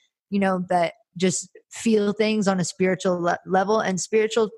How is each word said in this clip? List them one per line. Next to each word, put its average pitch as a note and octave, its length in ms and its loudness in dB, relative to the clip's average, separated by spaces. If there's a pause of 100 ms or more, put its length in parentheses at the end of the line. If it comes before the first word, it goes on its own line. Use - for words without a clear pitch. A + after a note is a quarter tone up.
(300)
you G3+ 80 -2
know, F#3+ 300 0
that F3 240 0 (240)
just F3+ 340 -2 (220)
feel G#3 400 0
things G#3+ 340 0
on F#3+ 140 0
a E3 40 2
spiritual F#3 560 -2
le-, F3 260 0
level, F#3+ 340 2
and F#3 200 -2
spiritual A3 580 0